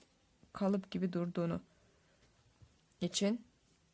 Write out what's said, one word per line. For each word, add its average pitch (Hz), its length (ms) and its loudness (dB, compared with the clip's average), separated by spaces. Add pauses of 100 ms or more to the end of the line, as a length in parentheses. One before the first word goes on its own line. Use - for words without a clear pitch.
(520)
kalıp 101 380 0
gibi 180 220 -2
durduğunu 175 480 0 (1400)
için. 202 460 0 (480)